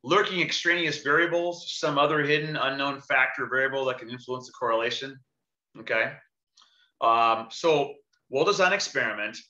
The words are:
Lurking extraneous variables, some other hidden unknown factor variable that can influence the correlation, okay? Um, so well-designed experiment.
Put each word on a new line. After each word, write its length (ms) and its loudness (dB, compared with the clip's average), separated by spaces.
Lurking 380 2
extraneous 640 -2
variables, 760 0
some 200 -2
other 240 4
hidden 340 0
unknown 440 -2
factor 460 0
variable 400 -2
that 120 -2
can 100 -16
influence 380 -10
the 60 -20
correlation, 680 -2
okay? 380 -2
Um, 500 4
so 440 0
well-designed 440 4
experiment. 640 -2